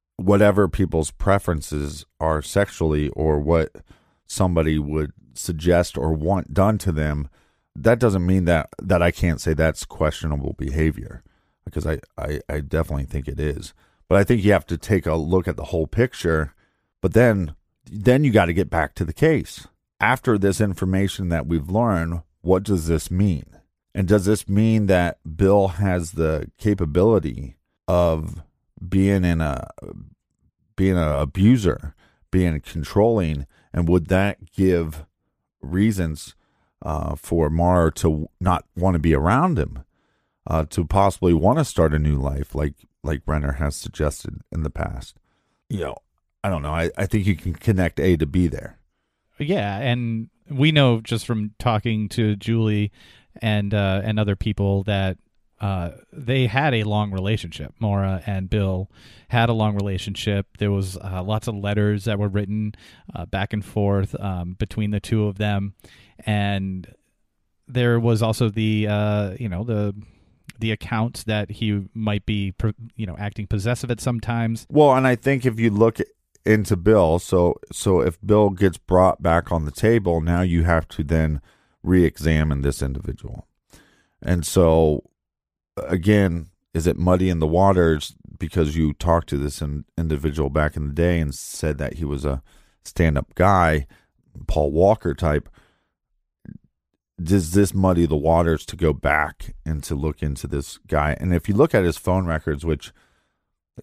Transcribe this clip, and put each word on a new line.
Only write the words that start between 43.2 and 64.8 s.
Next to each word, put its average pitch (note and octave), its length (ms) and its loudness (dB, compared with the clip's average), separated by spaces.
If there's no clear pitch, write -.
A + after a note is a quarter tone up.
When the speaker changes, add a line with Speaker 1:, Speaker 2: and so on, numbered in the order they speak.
Speaker 1:
Renner C#2+ 260 -2
has D2 220 -4
suggested - 640 -6
in D#2+ 120 -4
the D2 60 -4
past? - 480 -10
You G2 120 -4
know, C2+ 160 -8
I G2+ 60 -2
don't D#2 140 -2
know. D2 100 -4
I, E2 240 -2
I G2 80 -2
think G2+ 220 0
you G2 80 2
can F2 180 -6
connect F#2 460 0
A F2 180 4
to D#2 80 0
B F2 220 2
there. - 320 -10
Speaker 2:
Yeah, C#3+ 420 -4
and A#2+ 500 -2
we D3 220 4
know C3 300 6
just A2+ 240 -4
from G#2+ 340 -4
talking G#2+ 500 0
to G#2+ 260 2
Julie G#2+ 560 0
and, G#2 320 -2
uh, G2 300 0
and G#2+ 160 -2
other G2+ 160 0
people G2 480 0
that, G2 340 -2
uh, F#2 300 -4
they C3 360 0
had C3+ 260 0
a A2 100 0
long G#2 280 -2
relationship. F#2 680 -6
Maura G2 460 -2
and F#2+ 240 -6
Bill F#2+ 400 -2
had A#2 200 2
a A#2+ 40 0
long G#2+ 220 0
relationship. G2 800 -4
There G#2 140 0
was, F#2+ 260 -4
uh, F#2 260 -8
lots G#2+ 240 -4
of A2 80 -4
letters G#2 500 0
that G#2 140 -2
were G#2 80 0
written, G#2 480 -4
uh, E2+ 100 -10
back F#2+ 280 -6
and G#2+ 100 -4
forth, G2+ 560 0
um, F2+ 400 -6
between G#2+ 320 -4